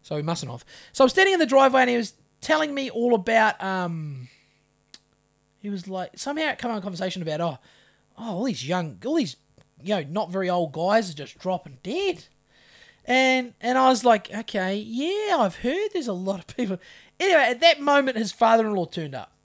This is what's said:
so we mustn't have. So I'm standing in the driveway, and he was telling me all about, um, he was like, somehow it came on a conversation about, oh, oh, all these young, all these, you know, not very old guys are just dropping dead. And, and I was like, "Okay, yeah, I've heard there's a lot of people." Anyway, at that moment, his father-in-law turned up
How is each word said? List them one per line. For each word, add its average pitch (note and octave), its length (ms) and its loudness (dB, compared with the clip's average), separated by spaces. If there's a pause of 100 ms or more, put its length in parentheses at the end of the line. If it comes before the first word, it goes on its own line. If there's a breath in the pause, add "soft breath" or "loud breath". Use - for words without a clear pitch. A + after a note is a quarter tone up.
so D#3 140 -8
we D3 60 -4
mustn't D#3 280 -6
have. A#2 140 -14 (280 loud breath)
So C4+ 120 4
I'm B3+ 60 4
standing F#4+ 240 4
in F4 40 2
the D#4 80 4
driveway, C4 360 6
and B3 80 2
he A#3+ 60 0
was A3+ 180 -4 (260)
telling D#4 340 0
me C4+ 160 -4
all A#3+ 240 2
about, A3 480 2
um, E3 680 -6 (1300 soft breath)
he G#3 100 -10
was F#3 160 -8
like, F#3+ 320 -10
somehow D4+ 300 -4
it - 100 -6
came A#3 140 -6
on G#3+ 60 -6
a - 40 -6
conversation F#3 400 -6
about, D#3 180 -4
oh, D#3+ 180 -4 (600 soft breath)
oh, A3+ 180 -8
all G#3 80 -4
these C3 220 -4
young, D#3+ 400 -4
all D4 80 -2
these, A#3 220 -2 (440)
you F#3+ 140 -4
know, F3 140 -2
not F3 240 -4
very F#3 180 -2
old E3+ 220 -2
guys F#3+ 360 0
are D#3+ 60 -12
just C#3 240 -14
dropping E3+ 460 -8
dead. F4+ 400 -4 (840 soft breath)
And, B3+ 540 2
and B3 180 0
I C4 100 6
was B3 160 2
like, A3+ 280 4
"Okay, G3 440 -4
yeah, D#4+ 600 -2
I've G3+ 180 0
heard F4+ 360 -2
there's D#4 140 -4
a A3 60 -4
lot F#3+ 260 -4
of E3 80 -16 (100)
people." F#3+ 220 -4 (400 loud breath)
Anyway, F4 240 4
at A#3+ 180 0
that D#4+ 200 4
moment, C#4 380 2
his A3 120 -4
father-in-law A3 560 2
turned D3+ 280 -10
up G#2+ 180 -14 (120)